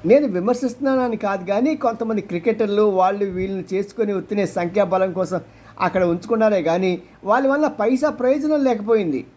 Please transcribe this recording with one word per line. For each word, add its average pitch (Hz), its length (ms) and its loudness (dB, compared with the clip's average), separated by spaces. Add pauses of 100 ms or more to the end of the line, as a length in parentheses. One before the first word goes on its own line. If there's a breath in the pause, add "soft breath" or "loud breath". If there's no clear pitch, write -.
నేను 269 220 6
విమర్శిస్తున్నానని 247 880 -2
కాదు, 196 280 -4
కానీ 233 300 0
కొంతమంది 226 460 -2
క్రికెటర్లు 208 600 0
వాళ్ళు 196 440 2
వీళ్ళని 190 380 -4 (100)
చేసుకొని 202 400 -2
వచ్చిన 196 320 -2
సంఖ్యాబలం 185 680 0
కోసం 175 280 -2 (380 loud breath)
అక్కడ 185 240 2
ఉంచుకున్నారే 202 600 2
కానీ, 175 380 0 (220 loud breath)
వాళ్ళ 247 240 2
వల్ల 285 200 2
పైసా 254 420 0
ప్రయోజనం 285 540 0
లేకపోయింది. 208 720 0